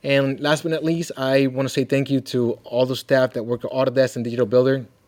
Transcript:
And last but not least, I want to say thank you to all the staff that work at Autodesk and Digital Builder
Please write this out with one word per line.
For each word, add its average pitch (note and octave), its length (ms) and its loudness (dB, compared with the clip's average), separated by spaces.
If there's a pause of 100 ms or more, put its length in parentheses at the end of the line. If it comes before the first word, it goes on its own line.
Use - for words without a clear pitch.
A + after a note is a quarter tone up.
And C#3 360 0
last D3+ 240 0
but E3 80 -2
not D#3+ 120 -2
least, E3 340 -2
I C3+ 300 2
want C3+ 200 -2
to B2 60 -6
say C#3 100 0
thank C3+ 260 0
you C#3 120 0
to A#2+ 320 -2 (100)
all B2 220 0
the B2+ 100 -4
staff B2+ 380 0
that A#2+ 100 -6
work A#2 220 -6
at - 60 -4
Autodesk C3 440 0
and B2 80 -6
Digital A#2+ 220 0
Builder B2+ 400 2 (220)